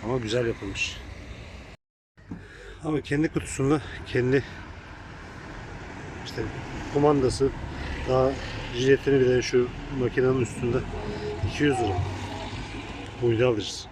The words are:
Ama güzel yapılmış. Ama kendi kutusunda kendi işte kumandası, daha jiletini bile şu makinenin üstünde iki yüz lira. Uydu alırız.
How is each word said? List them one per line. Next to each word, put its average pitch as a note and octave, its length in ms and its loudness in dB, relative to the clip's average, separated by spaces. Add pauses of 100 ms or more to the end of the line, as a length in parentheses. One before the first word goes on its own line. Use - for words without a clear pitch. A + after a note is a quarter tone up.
Ama A#2+ 140 0
güzel A#2 300 0
yapılmış. - 500 -4 (1900)
Ama D#3 180 0
kendi D3 280 2
kutusunda C#3+ 520 0 (240)
kendi B2+ 380 4 (1800)
işte - 160 -6 (520)
kumandası, C#3 560 6 (600)
daha C3 220 6 (440)
jiletini C3+ 440 6
bile B2+ 220 6
şu B2 260 4 (320)
makinenin B2+ 420 4
üstünde A#2+ 360 0 (720)
iki - 160 0
yüz C#3+ 160 4
lira. G2 180 2 (1300)
Uydu A#2+ 240 6
alırız. G#2 440 0